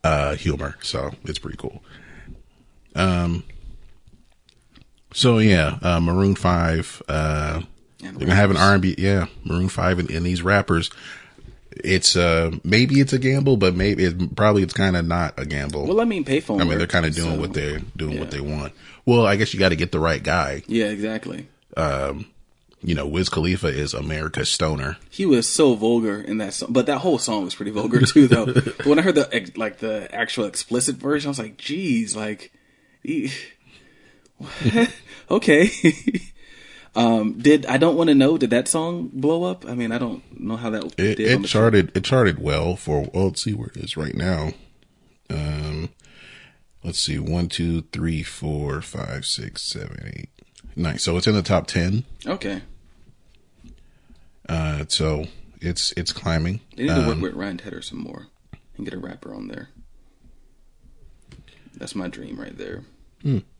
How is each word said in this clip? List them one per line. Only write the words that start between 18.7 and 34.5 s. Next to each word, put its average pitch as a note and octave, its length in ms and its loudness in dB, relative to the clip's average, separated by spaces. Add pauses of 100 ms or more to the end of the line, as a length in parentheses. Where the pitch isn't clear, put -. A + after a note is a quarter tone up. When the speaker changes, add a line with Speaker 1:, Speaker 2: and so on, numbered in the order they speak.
Speaker 1:
Well, A#2+ 200 6
I G2+ 100 4
guess G#2 180 0
you F#2+ 60 -6
gotta F#2 160 4
get F2 160 -2
the E2 80 0
right D#2+ 240 0
guy. C#2+ 440 0
Speaker 2:
Yeah, A2 180 0
exactly. G#2 640 -8 (280)
Speaker 1:
Um, C#2 520 -2 (540)
you E2+ 140 0
know, C#2+ 120 -2
Wiz F2 220 0
Khalifa F2 380 0
is C#2+ 260 -2
America's D2+ 560 -4
stoner. D2+ 480 -2 (120)
Speaker 2:
He - 160 -4
was B2+ 220 4
so C#3+ 260 4
vulgar A2 480 0
in G#2+ 180 -6
that G2+ 140 -6
song, - 200 -6
but B2 140 4
that C#3+ 120 0
whole D#3+ 180 2
song G#2+ 280 -2
was F2 100 -8
pretty G#2 160 -6
vulgar A2 300 2
too, C3+ 260 8
though. A#2 180 2
Speaker 1:
<laughs> B2 80 -4
Speaker 2:
But - 320 -2
when D3 140 6
I - 40 2
heard F#3 120 4
the C#3 180 0
ex-, F#2+ 240 -4
like, G#2+ 220 -6
the G#2+ 340 -6
actual A2+ 320 -4
explicit A#2+ 520 -4
version, C#3+ 320 -2
I - 20 -4
was C3+ 80 -6
like, G#2+ 180 -10
"Geez, C#3 580 -2
like, G#2+ 360 -8 (500)
he, C#3 300 -6 (1080)
<laughs> - 920 -2